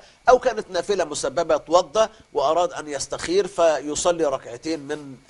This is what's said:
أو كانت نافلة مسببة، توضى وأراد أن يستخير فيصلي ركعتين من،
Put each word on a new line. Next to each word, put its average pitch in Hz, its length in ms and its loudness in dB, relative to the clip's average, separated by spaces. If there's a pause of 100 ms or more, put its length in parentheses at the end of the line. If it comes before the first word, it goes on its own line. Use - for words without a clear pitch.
(280)
أو 254 100 8
كانت 226 320 -4
نافلة 180 340 -2
مسببة، 156 520 -2
توضى 175 520 2 (240)
وأراد 160 400 2
أن 151 160 -10
يستخير 156 580 -2
فيصلي 160 760 0
ركعتين 135 560 -4
من، 139 360 -10 (140)